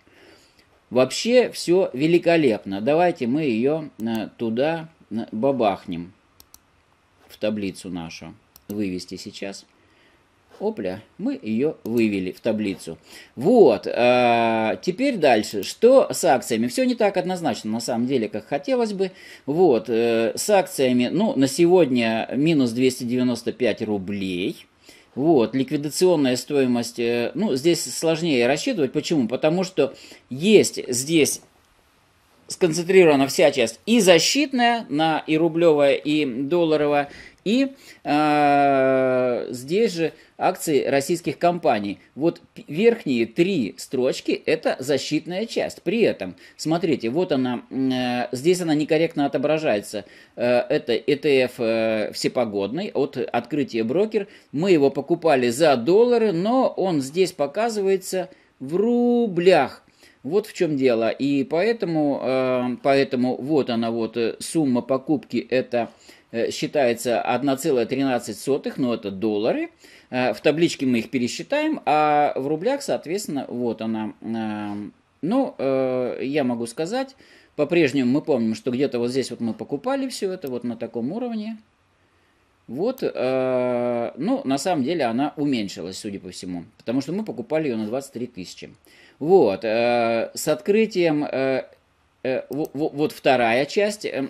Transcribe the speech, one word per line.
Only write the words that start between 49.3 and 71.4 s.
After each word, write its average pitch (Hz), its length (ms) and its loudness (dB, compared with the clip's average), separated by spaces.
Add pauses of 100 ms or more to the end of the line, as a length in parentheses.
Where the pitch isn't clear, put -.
Э, 120 220 2 (100)
это 147 240 0
Э 135 240 0
Т 135 280 2
Ф, 123 140 -4
э, 113 540 -2
всепогодный 117 800 -4
от 135 240 -2
открытия 117 680 -4
брокер. 196 460 -2 (240)
Мы 185 200 2
его 139 180 4
покупали 156 580 0
за 139 280 4
доллары, 214 560 4
но 226 360 0
он 175 320 -2
здесь 165 320 0
показывается 190 960 -2 (320)
в 139 160 -6
рублях. 208 1080 2 (400)
Вот 196 240 -2
в - 60 -18
чем 156 240 -2
дело. 117 340 2
И 139 320 0
поэтому, 160 800 0
э, 127 600 0
поэтому 131 540 2
вот 131 340 0
она 113 200 -2
вот, 113 260 -4
э, 117 220 -2
сумма 135 420 0
покупки — 131 680 -2
это, 120 400 -2 (400)
э, 117 220 -4
считается 123 680 0
одна 131 360 -2
целая 131 300 0
тринадцать 123 520 -2
сотых, 151 400 -4
но 123 160 0
это 101 160 -6
доллары. 110 600 -2 (400)
Э, 123 220 0
в - 80 -8
табличке 156 460 0
мы 123 140 2
их 107 100 -6
пересчитаем, 269 760 -2